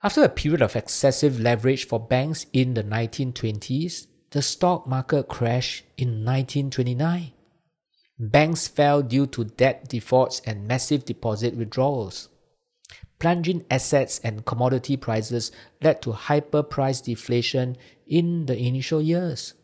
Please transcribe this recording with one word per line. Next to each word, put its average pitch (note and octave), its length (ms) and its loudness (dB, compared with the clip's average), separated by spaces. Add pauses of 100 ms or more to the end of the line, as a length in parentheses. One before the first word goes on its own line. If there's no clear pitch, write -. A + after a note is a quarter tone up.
After G#3 200 4
a - 60 8
period D3+ 340 2
of A2 140 0
excessive C3 640 2
leverage A#2+ 480 2
for A#2 100 0
banks C3 540 -2
in B2+ 220 2
the A2 80 -2
nineteen A2+ 500 -2
twenties, B2+ 720 -4 (240)
the C#3+ 120 0
stock - 440 0
market C3 420 0
crashed A#2+ 560 -2 (120)
in A#2 260 -2
nineteen C3+ 480 -2
twenty-nine. C#3 640 -2 (880)
Banks C#3+ 500 2
fell D3 340 4
due C3 260 2
to B2 160 -4
debt B2+ 440 0
defaults B2+ 580 0
and G#2 220 -6
massive B2+ 380 0
deposit A2+ 500 -2
withdrawals. A#2 720 -2 (920)
Plunging E3+ 520 0
assets C3+ 520 0
and A2 220 -6
commodity B2+ 520 0
prices A2+ 540 -4 (300)
led D3+ 220 2
to A#2+ 100 -4
hyper D3 500 0
price C3+ 380 -2
deflation B2 760 -2 (300)
in E3+ 400 0
the B2+ 100 0
initial C3 440 0
years. E3 640 -2